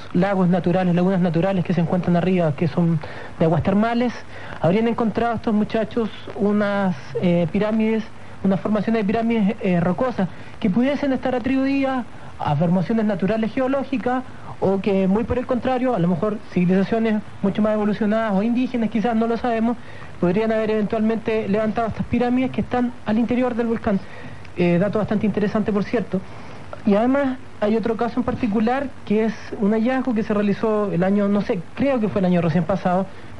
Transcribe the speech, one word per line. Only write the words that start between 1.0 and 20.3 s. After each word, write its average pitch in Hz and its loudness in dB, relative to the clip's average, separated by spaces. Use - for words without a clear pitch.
naturales 180 2
que 190 -2
se 170 2
encuentran 175 2
arriba, 170 2
que 175 0
son 170 2
de 175 4
aguas 160 2
termales, 233 2
habrían 220 2
encontrado 233 0
estos 214 -2
muchachos 214 0
unas, 202 0
eh, 175 2
pirámides, 220 0
unas 190 2
formaciones 220 0
de 190 -2
pirámides, 226 2
eh, 180 2
rocosas 180 0
que 220 0
pudiesen 262 0
estar 254 -2
atribuidas 262 0
a - -2
formaciones 185 2
naturales 214 0
geológicas, 262 -2
o 196 2
que, 190 2
muy 202 2
por 240 -2
el 254 -2
contrario, 254 0
a 196 0
lo 170 2
mejor 208 0
civilizaciones 196 2
mucho 202 0
más 214 4
evolucionadas 214 0
o 190 2
indígenas, 233 0
quizás, 233 0
no 226 2
lo 226 0
sabemos, 233 0
podrían 214 2